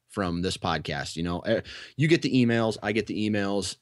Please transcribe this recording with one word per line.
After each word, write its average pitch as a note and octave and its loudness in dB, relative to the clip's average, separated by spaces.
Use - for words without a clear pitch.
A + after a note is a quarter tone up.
from F2 -2
this F2+ -2
podcast. D#2+ -4
You E2 -2
know, F2 -2
eh, G#2+ 0
you D3+ 2
get D#3+ 4
the - 0
emails, A#2 4
I G#2 0
get G#2+ 0
the G#2+ -2
emails, G2+ -2